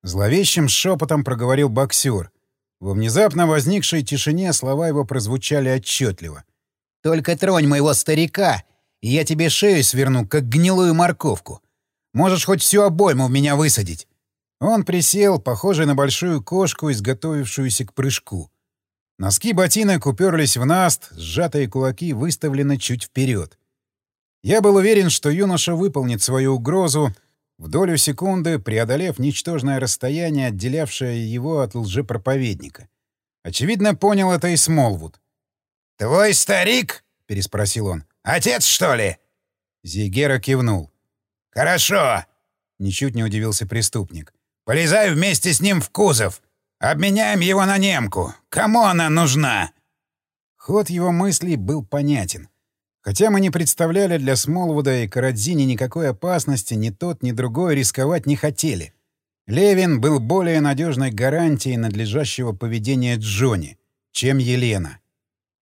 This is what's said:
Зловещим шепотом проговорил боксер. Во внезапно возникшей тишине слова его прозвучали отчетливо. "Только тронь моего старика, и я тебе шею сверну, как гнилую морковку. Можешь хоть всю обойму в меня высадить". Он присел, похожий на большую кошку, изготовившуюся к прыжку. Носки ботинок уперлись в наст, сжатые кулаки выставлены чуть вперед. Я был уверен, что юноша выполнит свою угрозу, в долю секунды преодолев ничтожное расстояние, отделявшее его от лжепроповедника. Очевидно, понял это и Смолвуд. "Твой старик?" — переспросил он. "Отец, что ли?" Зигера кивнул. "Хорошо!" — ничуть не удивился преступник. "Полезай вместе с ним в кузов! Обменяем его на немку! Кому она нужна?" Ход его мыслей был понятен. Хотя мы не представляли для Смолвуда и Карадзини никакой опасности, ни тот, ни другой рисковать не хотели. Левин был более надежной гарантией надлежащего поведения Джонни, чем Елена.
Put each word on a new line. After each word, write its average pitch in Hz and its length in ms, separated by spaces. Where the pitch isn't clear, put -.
Зловещим 120 640
шепотом 156 560
проговорил 127 440
боксер. 127 640
Во 98 120
внезапно 147 540
возникшей 156 560
тишине 156 500
слова 139 360
его 143 160
прозвучали 131 640
отчетливо. 90 760
"Только 160 340
тронь 180 300
моего 143 260
старика, 156 720
и 110 60
я 147 160
тебе 160 260
шею 143 340
сверну, 127 420
как 139 220
гнилую 175 460
морковку. 165 680
Можешь 180 320
хоть 190 160
всю 202 200
обойму 160 440
в 123 40
меня 143 260
высадить". 107 500
Он 208 240
присел, 185 560
похожий 156 460
на 143 80
большую 139 480
кошку, 165 480
изготовившуюся 131 960
к - 80
прыжку. 120 560
Носки 101 340
ботинок 185 540
уперлись 156 500
в 120 80
наст, 175 480
сжатые 113 560
кулаки 131 440
выставлены 139 680
чуть 123 260
вперед. 120 540
Я 202 200
был 202 140
уверен, 196 340
что - 200
юноша 175 440
выполнит 139 480
свою 131 320
угрозу, 143 600
в 82 80
долю 170 300
секунды 165 600
преодолев 117 600
ничтожное 139 600
расстояние, 139 680
отделявшее 120 840
его 139 300
от 113 140
лжепроповедника. 117 1120
Очевидно, 185 520
понял 196 380
это 175 160
и 170 80
Смолвуд. 113 640
"Твой 180 340
старик?" — 202 720
переспросил 101 600
он. 82 160
"Отец, 220 420
что - 300
ли?" 101 240
Зигера 107 560
кивнул. 113 520
"Хорошо!" — 147 720
ничуть 98 360
не 113 100
удивился 107 420
преступник. 101 680
"Полезай 165 480
вместе 180 400
с - 80
ним 190 220
в - 80
кузов! 127 500
Обменяем 196 640
его 190 260
на 196 100
немку! 127 580
Кому 220 360
она 170 260
нужна?" 135 640
Ход 202 320
его 175 240
мыслей 175 440
был 117 280
понятен. 135 640
Хотя 135 280
мы 196 100
не 190 100
представляли 170 680
для 135 180
Смолвуда 147 640
и 104 60
Карадзини 131 560
никакой 127 460
опасности, 143 640
ни 110 160
тот, 170 320
ни 123 100
другой 127 420
рисковать 139 520
не - 100
хотели. 139 560
Левин 180 540
был 143 200
более 165 400
надежной 139 500
гарантией 135 680
надлежащего 113 760
поведения 120 640
Джонни, 107 600
чем 135 260
Елена. 120 600